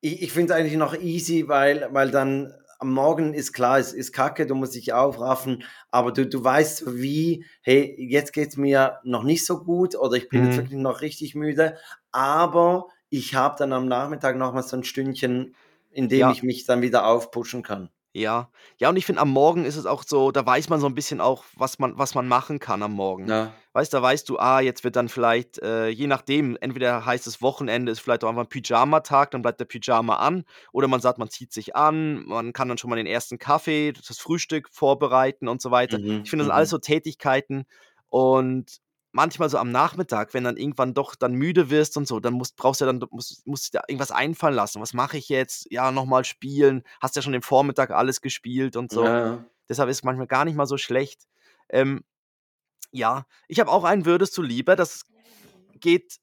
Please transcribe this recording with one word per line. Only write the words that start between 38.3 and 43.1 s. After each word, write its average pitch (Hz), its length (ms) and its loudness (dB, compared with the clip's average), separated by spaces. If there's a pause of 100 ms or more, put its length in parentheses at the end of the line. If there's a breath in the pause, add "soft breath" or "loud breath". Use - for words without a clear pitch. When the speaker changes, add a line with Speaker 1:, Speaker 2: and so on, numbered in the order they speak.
Speaker 2:
manchmal 160 380 0
so 139 80 0
am 120 140 -2
Nachmittag, 131 600 0
wenn 127 100 -2
dann 120 120 -2
irgendwann 131 380 -2
doch 139 220 -4
dann 123 180 0
müde 156 360 2
wirst 151 260 2
und 143 120 -2
so, 113 120 -4
dann 120 140 0
musst, 123 220 -6
brauchst 135 240 2
du 143 60 2
ja 131 60 2
dann, 123 180 -6